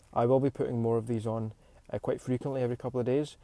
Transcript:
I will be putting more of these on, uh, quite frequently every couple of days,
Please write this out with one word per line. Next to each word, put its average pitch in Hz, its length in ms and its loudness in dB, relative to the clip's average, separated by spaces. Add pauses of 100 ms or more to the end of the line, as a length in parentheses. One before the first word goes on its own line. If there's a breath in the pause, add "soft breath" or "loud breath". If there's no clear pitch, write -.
(140)
I 120 120 4
will 131 160 6
be 139 80 2
putting 120 320 -2
more 117 160 2
of 113 100 -2
these 113 180 -2
on, 110 280 -4 (380 soft breath)
uh, 107 80 -4
quite - 200 -2
frequently 131 420 -2
every 120 140 0
couple 123 240 -4
of 117 60 0
days, 143 380 0